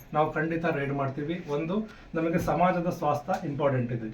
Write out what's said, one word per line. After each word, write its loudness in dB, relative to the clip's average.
ನಾವು 2
ಖಂಡಿತ 0
ರೈಡ್ 0
ಮಾಡ್ತೀವಿ. -2
ಒಂದು, 0
ನಮಗೆ 2
ಸಮಾಜದ 2
ಸ್ವಾಸ್ಥ್ಯ -2
ಇಂಪಾರ್ಟೆಂಟ್ 0
ಇದೆ -4